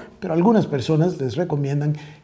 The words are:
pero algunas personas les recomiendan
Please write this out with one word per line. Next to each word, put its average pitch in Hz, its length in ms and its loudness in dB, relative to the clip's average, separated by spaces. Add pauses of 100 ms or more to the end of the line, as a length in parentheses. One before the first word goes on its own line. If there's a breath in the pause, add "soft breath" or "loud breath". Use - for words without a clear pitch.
(200 loud breath)
pero 180 140 -6
algunas 175 340 4
personas 156 520 0
les 127 160 -4
recomiendan 147 600 -2 (280 loud breath)